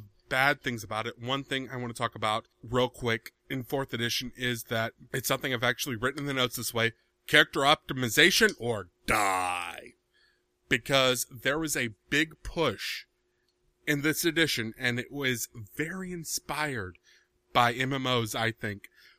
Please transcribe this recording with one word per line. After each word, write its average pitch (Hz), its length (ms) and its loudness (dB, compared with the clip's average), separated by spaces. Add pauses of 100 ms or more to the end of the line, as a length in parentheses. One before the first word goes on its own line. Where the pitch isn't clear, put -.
(280)
bad 139 360 2
things 120 200 -4
about 107 220 -6
it. 117 160 -10
One 131 220 -2
thing 131 280 -6
I 131 60 -10
want 120 180 -6
to - 60 -6
talk 117 140 -2
about 110 320 -2 (200)
real 123 220 2
quick 113 420 -4 (160)
in 135 140 -6
fourth 135 320 -4
edition 120 420 -4
is 123 340 -4
that 113 240 -2 (200)
it's 131 140 -4
something 135 260 -2
I've 117 80 -4
actually 123 360 -2
written 135 240 -4
in 139 40 -6
the 143 80 -4
notes 127 220 0
this 120 180 -6
way. 113 200 0 (340)
Character 156 320 6
optimization 147 1000 4
or 110 280 -4 (180)
die. 90 880 0 (720)
Because 131 640 2
there 135 300 -2
was 156 180 -2
a 123 120 0 (200)
big 151 320 0
push - 640 -4 (800)
in 147 160 0
this 156 240 0
edition, 147 540 0
and 123 200 0
it - 120 -10
was 131 360 -2 (300)
very 180 340 -6
inspired 143 840 -6 (560)
by 120 200 6
M 131 200 0
M 131 140 -2
Os, 120 260 0
I 113 180 0
think, 104 360 -8 (320)